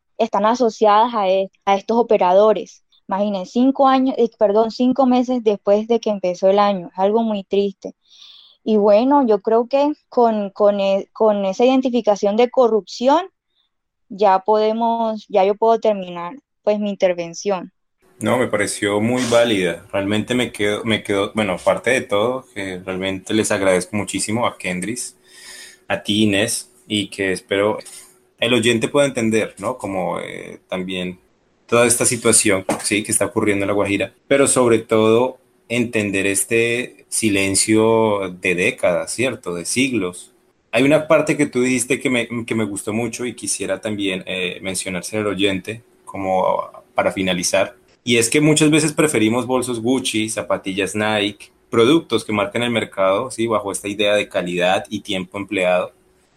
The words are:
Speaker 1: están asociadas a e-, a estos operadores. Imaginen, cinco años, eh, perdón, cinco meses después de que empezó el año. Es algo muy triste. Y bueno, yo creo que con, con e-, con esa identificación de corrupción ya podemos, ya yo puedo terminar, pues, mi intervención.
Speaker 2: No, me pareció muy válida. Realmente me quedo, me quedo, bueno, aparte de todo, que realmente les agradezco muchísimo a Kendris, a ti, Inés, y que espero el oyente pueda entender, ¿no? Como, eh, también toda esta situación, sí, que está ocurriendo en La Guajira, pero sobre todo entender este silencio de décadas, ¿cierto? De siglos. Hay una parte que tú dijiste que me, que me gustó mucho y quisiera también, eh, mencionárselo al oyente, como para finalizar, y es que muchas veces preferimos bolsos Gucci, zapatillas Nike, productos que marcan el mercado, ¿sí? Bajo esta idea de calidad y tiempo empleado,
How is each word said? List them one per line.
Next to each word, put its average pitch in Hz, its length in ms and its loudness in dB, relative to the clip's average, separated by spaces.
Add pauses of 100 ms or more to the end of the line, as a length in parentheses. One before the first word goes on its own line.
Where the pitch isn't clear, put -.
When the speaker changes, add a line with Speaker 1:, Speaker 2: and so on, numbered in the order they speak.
(160)
Speaker 1:
están 208 300 0
asociadas 220 680 4
a 208 160 0
e-, 190 220 0 (140)
a 196 100 2
estos 208 240 -2
operadores. 202 840 2 (240)
Imaginen, 196 380 -4
cinco 269 420 2
años, 262 280 4
eh, 226 220 2
perdón, 220 320 2
cinco 254 360 2
meses 247 360 2
después 208 460 2
de 233 100 2
que 226 120 -4
empezó 185 380 0
el 202 120 6
año. 196 320 0
Es - 80 -8
algo 208 240 2
muy 208 180 -4
triste. 196 520 -4 (680)
Y 220 140 2
bueno, 240 460 4
yo 214 180 2
creo 233 260 0
que 285 240 2 (160)
con, 214 420 0
con 202 300 2
e-, 196 320 0
con 208 320 2
esa 190 200 0
identificación 233 720 2
de 240 140 2
corrupción 254 800 0 (800)
ya 190 320 2
podemos, 220 880 0
ya 190 160 2
yo 202 100 2
puedo 226 240 2
terminar, 180 560 -4 (280)
pues, 208 180 0
mi 208 100 -2
intervención. 180 840 -4 (460)
Speaker 2:
No, 113 200 2
me 123 100 0
pareció 101 520 -2
muy 123 300 0
válida. 107 640 2
Realmente 104 420 -2
me 120 160 -2
quedo, 104 340 -4
me 107 180 -2
quedo, 101 320 -2
bueno, 104 180 0
aparte - 380 -2
de 131 100 2
todo, 120 540 -2
que 95 240 -8
realmente 95 560 -6
les 107 180 0
agradezco 95 420 0
muchísimo 104 520 -4
a 95 100 -6
Kendris, 92 600 -8 (720)
a - 160 -4
ti, 107 220 0
Inés, 104 480 -2 (160)
y 104 200 -4
que 95 240 -4
espero 101 460 -2 (600)
el 120 140 0
oyente 120 340 0
pueda 143 180 2
entender, 113 520 -2
¿no? 113 180 -6
Como, 90 420 -6
eh, 87 500 -14
también 92 520 -8 (460)
toda 120 200 4
esta 117 200 0
situación, 110 580 2 (180)
sí, 104 200 -2
que 110 100 -6
está 104 140 0
ocurriendo 101 380 -2
en 98 40 -2
La 104 60 -2
Guajira, 98 400 -2 (140)
pero 139 180 4
sobre 120 320 4
todo 113 600 2 (300)
entender 110 580 -2
este 117 840 -2
silencio 104 1200 0 (100)
de 92 140 0
décadas, 90 580 -2
¿cierto? 120 400 -6
De 87 120 -8
siglos. 117 680 -4 (380)
Hay 120 140 2
una 147 240 2
parte 156 280 2
que 147 100 0
tú 123 140 -2
dijiste 127 400 -2
que 143 80 -4
me, 120 200 -2 (180)
que 120 80 -6
me 110 100 -2
gustó 101 280 -6
mucho 113 340 -6
y 117 80 -8
quisiera 95 460 -6
también, 98 460 -6
eh, 92 360 -6
mencionárselo 95 600 -6
al 101 120 -4
oyente, 98 480 -4 (220)
como 92 640 -2 (240)
para 101 180 0
finalizar, 95 600 -2 (300)
y 120 140 2
es 113 120 0
que 151 100 2
muchas 151 300 4
veces 151 220 2
preferimos 113 560 0
bolsos 123 320 -2
Gucci, 117 480 -2
zapatillas 95 640 -4
Nike, 107 560 -4 (180)
productos 117 560 2
que - 80 -8
marcan 104 300 -2
el 120 80 -2
mercado, 107 640 -2
¿sí? 117 160 -2
Bajo 98 240 -2
esta 95 160 -10
idea 104 260 0
de 101 140 -2
calidad 90 600 -2
y 104 120 -8
tiempo 95 360 -8
empleado, 95 540 -2 (460)